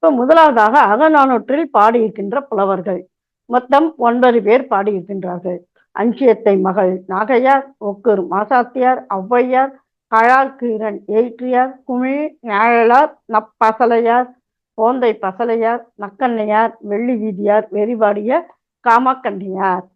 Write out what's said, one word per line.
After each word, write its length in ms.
முதலாவதாக 720
அகநானூற்றில் 880
பாடியிருக்கின்ற 680
புலவர்கள் 600
மொத்தம் 360
ஒன்பது 460
பேர் 260
பாடியிருக்கின்றார்கள். 880
அஞ்சியத்தை 640
மகள் 340
நாகையார், 580
ஒக்கூர் 460
மாசாத்தியார், 760
ஔவையார், 640
கழாக்கீரன் 840
ஏற்றியார், 640
குமிழ் 400
ஞாழலார், 680
நப்பசலையார், 960
போந்தை 360
பசலையார், 680
நக்கண்ணையார், 800
வெள்ளி 360
வீதியார், 540
வெறிவாடிய 600
காமக்கண்ணியார். 1000